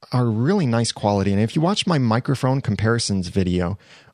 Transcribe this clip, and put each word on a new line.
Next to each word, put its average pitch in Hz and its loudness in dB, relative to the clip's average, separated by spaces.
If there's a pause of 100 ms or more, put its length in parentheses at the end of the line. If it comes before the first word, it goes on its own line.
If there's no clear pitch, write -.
(140)
are 123 2
really 135 0
nice 117 0
quality. 101 2
And 101 2
if 113 0
you 156 0
watch 185 0
my 175 0
microphone 127 0
comparisons 104 -2
video 90 0 (360)